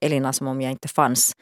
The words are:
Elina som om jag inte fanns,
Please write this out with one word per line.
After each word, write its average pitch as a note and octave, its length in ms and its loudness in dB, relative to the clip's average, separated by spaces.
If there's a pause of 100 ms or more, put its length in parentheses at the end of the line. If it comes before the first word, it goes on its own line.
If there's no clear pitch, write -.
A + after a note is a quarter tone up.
Elina C3+ 320 0
som C#3 140 -4
om C3 140 -4
jag C3 100 -2
inte - 160 -8
fanns, B2+ 540 2